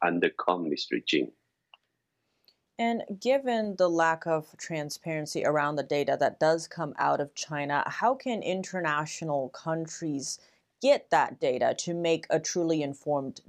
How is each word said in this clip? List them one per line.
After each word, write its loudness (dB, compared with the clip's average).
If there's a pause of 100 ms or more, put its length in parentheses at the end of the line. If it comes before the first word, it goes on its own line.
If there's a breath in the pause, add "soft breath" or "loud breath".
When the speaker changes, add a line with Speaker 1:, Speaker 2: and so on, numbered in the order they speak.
Speaker 1:
under 2
communist -2
regime. 0 (1500)
Speaker 2:
And 0 (180)
given 0
the 4
lack 2
of -2
transparency -6
around 2
the 0
data 0
that 2
does 2
come -8
out 2
of -6
China, -2
how 2
can -4
international -2
countries -6 (420 soft breath)
get 2
that 2
data 2
to -6
make 0
a 2
truly 0
informed -4